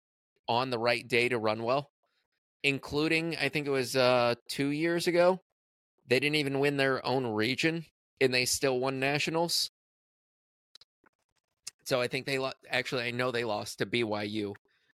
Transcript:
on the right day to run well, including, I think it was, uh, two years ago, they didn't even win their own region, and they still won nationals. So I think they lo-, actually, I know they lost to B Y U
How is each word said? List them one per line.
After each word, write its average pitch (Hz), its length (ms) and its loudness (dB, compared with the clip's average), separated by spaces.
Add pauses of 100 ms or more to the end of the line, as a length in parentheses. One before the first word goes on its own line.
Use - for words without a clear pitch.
(480)
on 123 220 0
the 123 100 -2
right 120 280 0
day 120 220 2
to 123 80 0
run 110 260 -2
well, 131 280 -2 (720)
including, 156 720 -2
I 139 120 -2
think 143 180 -4
it 143 40 0
was, 131 240 -2
uh, 123 400 4 (120)
two 139 220 -2
years 170 360 -2
ago, 175 360 4 (640)
they 127 120 4
didn't 147 180 0
even 139 220 0
win 143 180 2
their 135 280 2
own 127 220 0
region, 127 580 0 (360)
and 131 120 4
they 127 120 2
still 131 340 0
won 135 200 -2
nationals. 151 680 0 (2250)
So 127 160 0
I 123 60 0
think 127 180 -6
they 139 120 -2
lo-, 131 140 -4 (180)
actually, 127 340 -2
I 120 80 -4
know 127 200 -2
they 120 140 -2
lost 104 340 -4
to 131 60 -2
B 120 180 0
Y 104 200 -4
U 104 320 -4 (440)